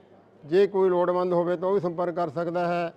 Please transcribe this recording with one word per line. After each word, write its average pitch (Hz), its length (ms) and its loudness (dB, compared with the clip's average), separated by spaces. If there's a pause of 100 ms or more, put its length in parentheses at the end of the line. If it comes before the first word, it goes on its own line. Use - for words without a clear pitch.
(460)
ਜੇ 185 220 4
ਕੋਈ 190 220 2
ਲੋੜਵੰਦ 180 440 2
ਹੋਵੇ 175 240 2
ਤਾਂ 180 120 -2
ਉਹ 196 40 0
ਵੀ 202 60 2
ਸੰਪਰਕ 175 360 -4
ਕਰ 170 140 -2
ਸਕਦਾ 170 380 -4
ਹੈ। 175 300 -4